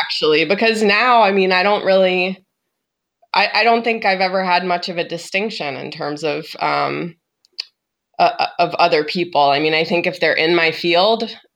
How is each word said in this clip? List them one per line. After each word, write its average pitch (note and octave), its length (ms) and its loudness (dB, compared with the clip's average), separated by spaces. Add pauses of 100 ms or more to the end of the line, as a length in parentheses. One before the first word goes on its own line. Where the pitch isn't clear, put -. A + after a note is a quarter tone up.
actually, D#3 440 0
because A3 400 0
now, A3+ 380 4
I G3 100 4
mean, F#3+ 180 2
I F#3 140 2
don't G3+ 200 0
really, F#3 600 2 (920)
I, G3+ 180 0
I G#3+ 120 0
don't A#3 180 4
think A3+ 220 -2
I've F#3+ 160 0
ever F#3+ 240 0
had F3+ 200 0
much F3 240 -2
of F3 80 -8
a E3 100 -4
distinction E3+ 720 -6
in D3 140 -10
terms D3 340 -8
of, D3+ 220 -4 (140)
um, D3 560 -2 (1000)
uh, F3 200 4
uh, - 80 0 (140)
of E3+ 160 0
other E3 280 2
people. - 380 -2
I C#3 160 2
mean, D#3 160 0
I D#3+ 100 0
think E3+ 220 -2
if F3 140 -4
they're D#3 120 2
in E3 220 0
my E3 160 2
field F#3+ 640 0 (200)